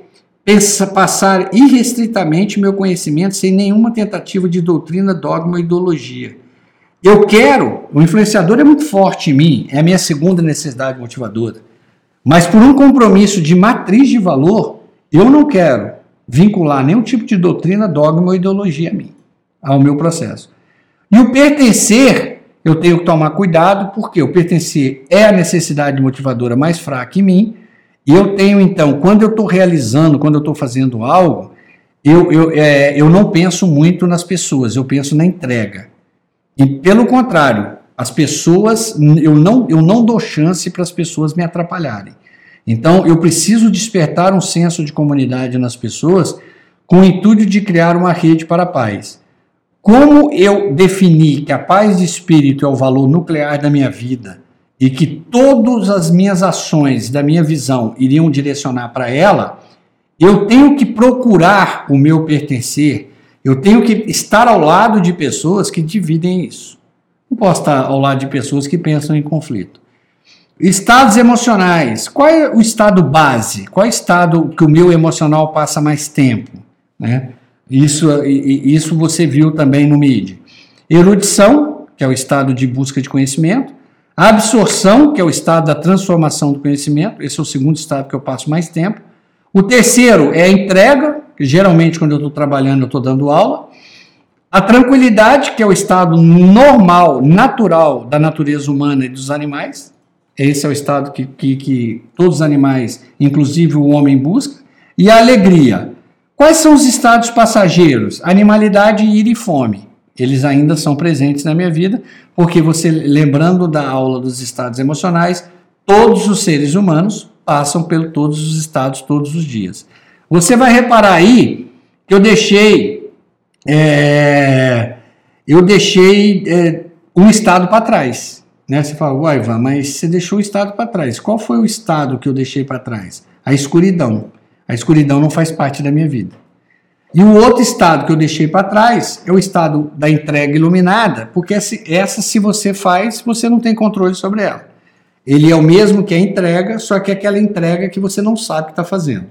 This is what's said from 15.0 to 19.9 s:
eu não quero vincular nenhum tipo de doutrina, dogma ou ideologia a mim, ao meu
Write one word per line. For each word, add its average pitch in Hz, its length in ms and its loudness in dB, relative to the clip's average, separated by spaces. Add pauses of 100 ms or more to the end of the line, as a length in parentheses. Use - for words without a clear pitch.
eu 185 160 4
não 294 200 4
quero 147 460 0 (340)
vincular 147 580 0
nenhum 190 160 2
tipo 226 240 -4
de 208 120 -2
doutrina, 180 500 -2
dogma 156 400 0
ou 185 80 0
ideologia 185 560 -4
a - 20 -6
mim, - 180 -10 (480)
ao 139 200 -2
meu 143 180 2